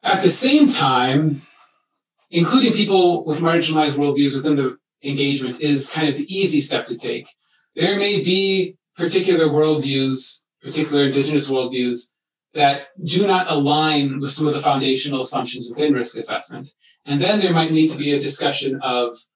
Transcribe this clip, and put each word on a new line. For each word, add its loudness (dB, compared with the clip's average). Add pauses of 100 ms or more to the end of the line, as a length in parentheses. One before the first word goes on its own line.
At 0
the 6
same 6
time, 2 (880)
including 2
people 2
with -4
marginalized 0
worldviews 0
within 0
the -2 (260)
engagement -4
is 0
kind -2
of -2
the -6
easy 2
step -2
to -8
take. -8 (480)
There 0
may 0
be 0 (200)
particular 0
worldviews, 0 (200)
particular 0
Indigenous 0
worldviews, -4 (420)
that 0 (140)
do 0
not 0
align 0
with -4
some 0
of 0
the -4
foundational 0
assumptions -4
within 0
risk -2
assessment. -8 (360)
And -2
then 2
there 2
might 2
need 4
to -8
be -2
a 0
discussion -2
of -2 (200)